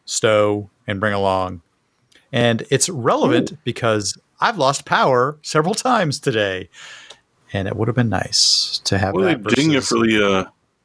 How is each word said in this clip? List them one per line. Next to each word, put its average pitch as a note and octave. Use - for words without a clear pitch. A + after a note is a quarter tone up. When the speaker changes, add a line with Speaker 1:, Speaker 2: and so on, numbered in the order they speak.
Speaker 1:
stow, G#2
and G#2
bring G#2
along. F#2+
And A#2
it's -
relevant C#3+
Speaker 2:
Ooh. D3+
Speaker 1:
because A2
I've G#3+
lost C#3
power D3+
several D#3+
times G#3+
today, G2+
and G2
it G#2
would G#2+
have A#2+
been A#2+
nice -
to G2
have F#2+
Speaker 3:
What F#3+
Speaker 1:
that D3+
Speaker 3:
did G#2
they C3+
ding D#3+
you C#3
Speaker 1:
versus G2
Speaker 3:
for A#2
the, G#2
uh, F#2